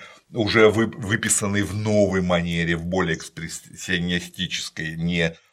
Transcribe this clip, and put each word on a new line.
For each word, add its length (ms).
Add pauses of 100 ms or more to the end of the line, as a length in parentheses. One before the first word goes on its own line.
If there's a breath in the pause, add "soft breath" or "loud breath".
(320 loud breath)
уже 380
вы-, 180
выписанные 760
в 120
новой 460
манере, 560
в 80
более 320
экспрессионистической, 1800
не, 400 (180 soft breath)